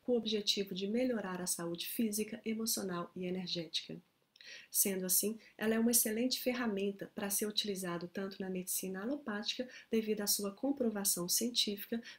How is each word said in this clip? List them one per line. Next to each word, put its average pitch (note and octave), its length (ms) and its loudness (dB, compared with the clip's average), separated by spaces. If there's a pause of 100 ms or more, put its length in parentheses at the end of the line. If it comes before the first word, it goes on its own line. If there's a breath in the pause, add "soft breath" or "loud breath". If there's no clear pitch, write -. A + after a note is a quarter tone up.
com B3 100 2
o A#3+ 40 6
objetivo G#3 580 2
de F#3+ 120 -2
melhorar G#3+ 560 0
a F3+ 40 -4
saúde E3+ 400 -2
física, G#3+ 600 -2
emocional G#3+ 680 -2
e F#3 120 -4
energética. F3 720 -4 (720 loud breath)
Sendo F#3+ 340 2
assim, G3+ 340 2 (200 loud breath)
ela A3 160 4
é A3+ 40 4
uma A3+ 120 6
excelente A#3 500 4
ferramenta G#3 720 0
para G3+ 140 -2
ser G#3 180 0
utilizado F#3 600 -2
tanto G3 320 -6
na F#3+ 80 -4
medicina F#3 540 -4
alopática, A#3+ 680 -4 (220 loud breath)
devido G#3+ 320 2
à G3+ 40 -2
sua G3+ 260 2
comprovação G#3 760 0
científica, A#3 720 0 (160 loud breath)